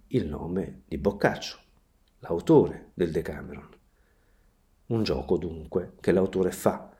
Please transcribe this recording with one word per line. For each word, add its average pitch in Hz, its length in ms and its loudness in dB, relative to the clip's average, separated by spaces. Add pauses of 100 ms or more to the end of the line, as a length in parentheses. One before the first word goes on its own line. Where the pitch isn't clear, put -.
il - 200 0
nome 85 600 -6
di - 100 -6
Boccaccio, - 640 -2 (600)
l'autore 87 760 4
del 85 180 -2
Decameron. 76 580 -8 (1200)
Un 113 160 0
gioco 87 340 0
dunque 82 640 -6
che - 140 2
l'autore 95 380 2
fa - 480 -2